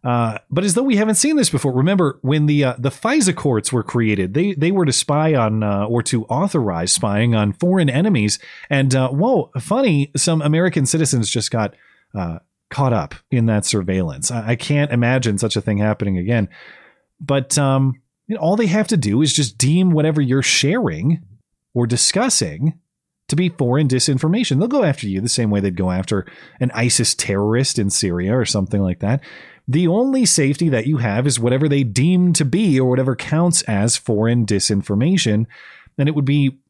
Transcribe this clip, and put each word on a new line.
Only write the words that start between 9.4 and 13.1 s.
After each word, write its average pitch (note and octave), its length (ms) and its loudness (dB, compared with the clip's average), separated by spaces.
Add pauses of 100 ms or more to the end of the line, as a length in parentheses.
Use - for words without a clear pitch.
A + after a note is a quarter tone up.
funny, F3 580 0
some D#3+ 240 0
American D#3 460 2
citizens C#3 420 0
just - 220 -4
got, G#2+ 240 -2 (400)
uh, E2+ 240 -6 (320)
caught C3 220 0
up E2+ 220 -4 (160)